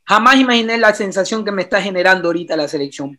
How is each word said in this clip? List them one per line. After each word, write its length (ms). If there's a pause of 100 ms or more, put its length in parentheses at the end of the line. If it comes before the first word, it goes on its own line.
Jamás 320
imaginé 400
la 160
sensación 520
que 80
me 100
está 180
generando 480
ahorita 280
la 100
selección, 520